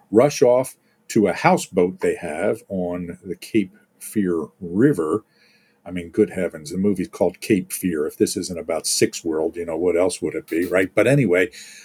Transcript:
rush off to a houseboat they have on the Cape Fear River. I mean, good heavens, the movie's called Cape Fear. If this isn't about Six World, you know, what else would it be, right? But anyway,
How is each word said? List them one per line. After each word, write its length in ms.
rush 320
off 340
to 180
a 60
houseboat 680
they 160
have 520
on 560
the 120
Cape 380
Fear 480
River. 640
I 60
mean, 200
good 200
heavens, 400
the 60
movie's 320
called 320
Cape 320
Fear. 340
If 120
this 180
isn't 220
about 280
Six 380
World, 320
you 80
know, 120
what 200
else 240
would 140
it 120
be, 200
right? 280
But 120
anyway, 440